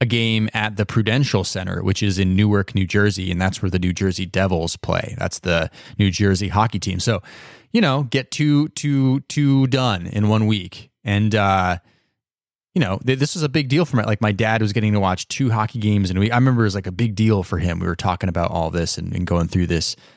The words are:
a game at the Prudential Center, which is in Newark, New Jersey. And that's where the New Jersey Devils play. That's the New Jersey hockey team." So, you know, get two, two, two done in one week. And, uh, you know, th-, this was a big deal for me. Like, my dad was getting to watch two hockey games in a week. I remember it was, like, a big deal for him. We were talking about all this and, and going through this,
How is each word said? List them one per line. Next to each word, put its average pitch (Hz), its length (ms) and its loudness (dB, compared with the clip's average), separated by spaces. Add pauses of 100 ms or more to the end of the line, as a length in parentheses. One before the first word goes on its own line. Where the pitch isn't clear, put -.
a 127 60 2
game 113 460 2
at 107 240 -4
the 104 80 0
Prudential 110 580 0
Center, 92 400 -6
which 98 180 0
is 98 160 0
in 92 180 2
Newark, 104 380 2
New 95 140 0
Jersey. 98 420 0
And 87 100 -2
that's 92 220 -2
where 95 80 -2
the 90 80 0
New 90 160 0
Jersey 92 320 -2
Devils 90 520 0
play. - 420 -4
That's - 200 -6
the 82 300 0 (300)
New 101 100 4
Jersey 98 380 0
hockey 104 320 0
team." 92 200 -6
So, 104 220 -2 (500)
you 233 100 2
know, 143 220 2
get 127 280 -4
two, 151 380 2
two, 139 580 0
two 139 400 2
done 120 400 0
in 101 200 0
one 107 200 2
week. 95 420 -4 (140)
And, 104 320 2
uh, 95 420 2 (960)
you 180 80 0
know, 95 240 -2
th-, 131 140 0
this 147 160 -2
was 165 80 -4
a 147 60 -2
big 139 180 -2
deal 151 180 2
for 135 120 -2
me. 104 60 2
Like, 107 180 0
my 107 100 2
dad 110 320 0
was 101 100 0
getting 107 200 2
to 104 60 2
watch 92 280 0
two 131 240 -2
hockey 107 260 -2
games 104 320 2
in 92 80 -2
a - 20 0
week. 107 120 2
I 117 40 0
remember 123 280 4
it - 20 4
was, 98 80 0
like, 98 140 -6
a 90 40 -8
big 107 220 -2
deal 104 300 2
for 87 160 -4
him. 85 200 -2
We 87 60 -2
were 87 100 -2
talking 92 320 -2
about 85 220 0
all 82 220 -4
this 85 260 -2
and, 87 160 -8
and 87 140 -4
going 85 220 0
through 90 180 0
this, 82 280 -2 (220)